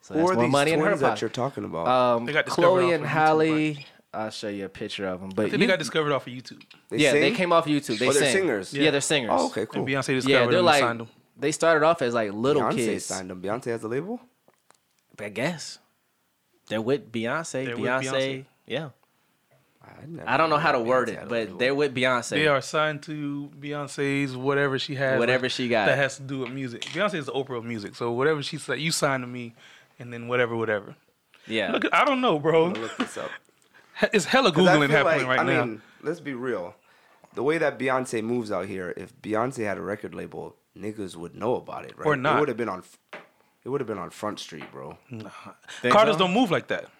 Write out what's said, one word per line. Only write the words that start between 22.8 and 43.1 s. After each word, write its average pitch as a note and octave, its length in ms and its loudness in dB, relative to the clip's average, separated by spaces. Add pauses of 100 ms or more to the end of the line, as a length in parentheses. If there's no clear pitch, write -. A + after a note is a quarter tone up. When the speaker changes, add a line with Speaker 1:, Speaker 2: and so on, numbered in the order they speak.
Speaker 3:
to C#3+ 560 -8
Beyonce's C#3+ 760 -4
whatever C3+ 440 0
she C#3 160 -6
has C3 240 0
Speaker 1:
Whatever B2 240 4
Speaker 3:
that, B2+ 80 0
Speaker 1:
she B2+ 180 -2
got. B2+ 180 4
Speaker 3:
that C3 100 4
has C#3 200 0
to C#3 60 -14
do C3+ 160 -8
with B2 120 -6
music. C3 340 -8
Beyonce F#3 300 -2
is D3 120 -6
the B2+ 60 -8
Oprah C3 240 -4
of A2+ 80 -8
music. A2 300 -8
So A#2+ 160 -4
whatever C#3 300 0
she D3+ 160 -8
said, C3 220 -6
you D#3+ 120 -2
sign C#3 300 0
to B2 60 -10
me, B2 260 -10 (460)
and A#2+ 120 -14
then A#2 160 -12
whatever, A#2+ 280 0
whatever. G#2+ 400 -2 (500)
Speaker 1:
Yeah. A2 280 -2
Speaker 3:
Look, - 200 0
I E3+ 100 6
don't C4+ 180 2
know, G3 180 2
bro. D#3+ 280 4
Speaker 2:
I'm F#3 60 -2
gonna A2 120 -6
look - 120 -12
this - 200 -6
up. - 120 -6 (680)
Speaker 3:
He-, G#3 120 4
it's G3+ 140 2
hella B3 260 4
Speaker 2:
'Cause F3 160 6
I F3+ 80 8
Speaker 3:
Googling D3 120 4
Speaker 2:
feel D3+ 180 4
Speaker 3:
happening D3 220 2
Speaker 2:
like, B2+ 100 2
Speaker 3:
right B2+ 100 2
Speaker 2:
I C3+ 60 2
Speaker 3:
now. B2 120 2
Speaker 2:
mean, G#2+ 160 -8 (200)
let's E3 180 -6
be C#3+ 140 -10
real. A#2 420 -6 (600)
The A2+ 80 -4
way D#3 160 2
that C#3+ 180 0
Beyonce B2+ 460 -2
moves A2+ 280 -2
out F#2 140 -2
here, F#2+ 320 -8
if F2+ 240 -14
Beyonce A2+ 440 -2
had G2 120 -4
a F#2 40 -10
record F#2 340 -8
label, D#2+ 400 -14 (200)
niggas G2 400 -10
would E2+ 200 -14
know A2 200 -2
about - 300 -10
it, B1+ 100 -18
right? - 120 -4
Speaker 3:
Or D3+ 80 2
not. C3+ 220 0
Speaker 2:
It - 20 2
would D3 100 2
have A2 80 -6
been A2+ 120 -4
on, F#2 100 -8
f-, - 420 -20 (420)